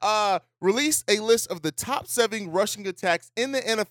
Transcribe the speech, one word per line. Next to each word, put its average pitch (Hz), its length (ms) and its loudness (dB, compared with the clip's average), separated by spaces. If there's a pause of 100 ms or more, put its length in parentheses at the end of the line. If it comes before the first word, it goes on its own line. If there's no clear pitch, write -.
uh, 208 380 2 (220)
released 247 480 0
a 208 100 4
list 226 300 2
of 175 120 -8
the 156 100 -2
top - 340 -4
seven 214 460 -2
rushing 202 340 -2
attacks 180 500 -2
in 262 180 -2
the 262 120 -2
N 220 140 0
F 208 120 -2